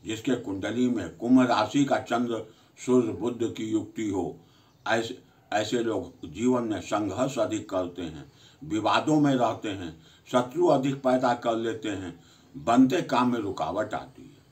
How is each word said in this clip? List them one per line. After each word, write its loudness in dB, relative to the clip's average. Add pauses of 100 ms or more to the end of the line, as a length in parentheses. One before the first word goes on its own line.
जिसके -2
कुंडली -2
में -4
कुंभ 6
राशि 2
का 2
चंद्र, -2 (320)
सूर्य, 6
बुध -2
की -4
युक्ति -2
हो, -4 (480)
ऐसे, -2 (300)
ऐसे 0
लोग -6
जीवन 2
में -4
संघर्ष -2
अधिक -2
करते -4
हैं, -10 (320)
विवादों 2
में 4
रहते 0
हैं, -10 (300)
शत्रु 0
अधिक 2
पैदा 2
कर -2
लेते -4
हैं, -8 (340)
बनते 4
काम 2
में 0
रुकावट -4
आती -10
है। -20